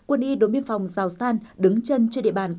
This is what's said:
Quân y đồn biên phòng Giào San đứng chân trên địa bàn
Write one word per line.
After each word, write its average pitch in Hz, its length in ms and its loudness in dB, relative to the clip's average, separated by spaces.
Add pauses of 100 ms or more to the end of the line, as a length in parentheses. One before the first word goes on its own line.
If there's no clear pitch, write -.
Quân 277 140 2
y 269 160 -2
đồn 214 160 2
biên 269 120 0
phòng 208 220 -4
Giào 185 220 -2
San 233 300 -2 (180)
đứng 190 260 2
chân 233 280 2
trên 240 140 -4
địa 208 80 2
bàn 185 260 -2